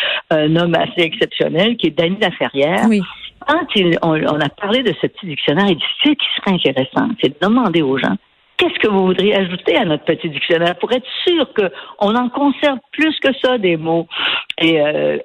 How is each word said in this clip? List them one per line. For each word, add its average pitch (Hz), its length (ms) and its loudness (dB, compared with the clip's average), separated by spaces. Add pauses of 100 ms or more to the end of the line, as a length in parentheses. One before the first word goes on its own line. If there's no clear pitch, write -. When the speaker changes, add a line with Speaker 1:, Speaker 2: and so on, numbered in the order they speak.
(300)
Speaker 1:
un 156 260 2
homme 170 180 2
assez 160 280 0
exceptionnel, 165 760 0
qui 185 120 0
est - 100 2
Danny 175 220 0
Laferrière. 160 680 0
Speaker 2:
Oui. 214 120 4 (460)
Speaker 1:
Quand 311 200 0 (100)
il, 180 260 4
on, 170 120 2
on 156 260 0
a 147 80 0
parlé 208 340 -2
de 220 180 0
ce 165 60 -2
petit - 200 -8
dictionnaire, 165 420 0
il 175 80 2
dit, 135 80 -8 (180)
ce 294 80 4
qui - 160 -2 (100)
serait 202 200 0
intéressant, 135 520 0 (140)
c'est 151 60 2
de 143 80 -6 (100)
demander 202 360 2
aux 135 160 0
gens, 190 180 -2 (420)
qu'est-ce 349 220 0
que - 80 2
vous 190 180 2
voudriez 196 300 2
ajouter 185 400 -2
à 262 80 2
notre 156 200 -2
petit 165 240 -2
dictionnaire 165 480 0
pour 196 160 -4
être 254 140 -2 (200)
sûr 330 280 2
qu'on 208 640 -2
en 247 120 0
conserve 277 500 0 (140)
plus 311 280 0
que - 80 2 (120)
ça 254 160 2
des 185 200 0
mots ? 165 320 -2 (520)
Et, 165 200 4
euh, 147 440 0